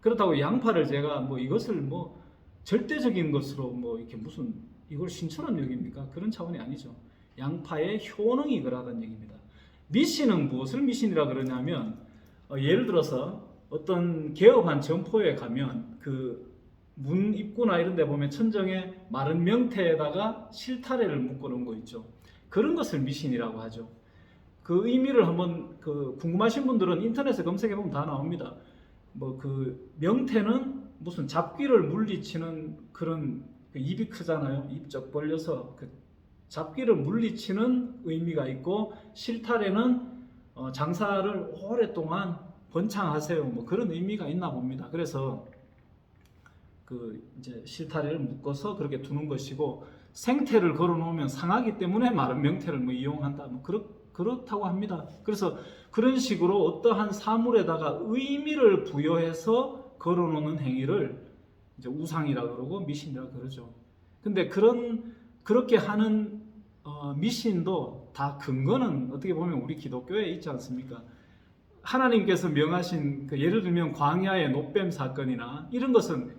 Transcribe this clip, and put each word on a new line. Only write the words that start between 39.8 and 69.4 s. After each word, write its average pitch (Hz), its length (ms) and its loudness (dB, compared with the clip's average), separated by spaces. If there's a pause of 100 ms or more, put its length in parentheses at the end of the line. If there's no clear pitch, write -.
어, 131 180 -8
장사를 185 880 -2
오랫동안 190 800 0 (320)
번창하세요, 165 760 0
뭐 117 200 -4
그런 208 260 0
의미가 180 360 -4
있나 165 240 -2
봅니다. 131 400 -6
그래서 135 560 -4 (1400)
그 117 340 -12 (140)
이제 123 280 -14
실타래를 151 520 -4
묶어서 143 580 -4
그렇게 139 280 -4
두는 147 240 -4
것이고, 135 580 -4 (260)
생태를 220 640 4
걸어 170 240 2
놓으면 165 300 -2
상하기 196 500 0
때문에 202 320 2
마른 139 320 2
명태를 151 380 0
뭐 127 120 0
이용한다, 143 540 -4
뭐 123 160 -10
그렇-, 208 240 -4 (260)
그렇다고 208 540 -4
합니다. 185 420 -2 (160)
그래서 202 360 0 (320)
그런 262 260 6
식으로 190 480 4
어떠한 208 480 4
사물에다가 208 880 2
의미를 269 840 4
부여해서 165 1120 0
걸어 175 300 2
놓는 151 280 0
행위를 135 720 -2 (500)
이제 127 120 -10
우상이라 151 520 -2
그러고 127 380 -6
미신이라 139 500 -8
그러죠. 123 400 -12 (540)
근데 190 240 0
그런, 233 640 2 (300)
그렇게 233 340 6
하는, 214 640 2 (420)
어, 147 300 -8
미신도 180 1000 -2
다 143 260 -4
근거는 139 720 0
어떻게 160 220 -2
보면 160 260 -2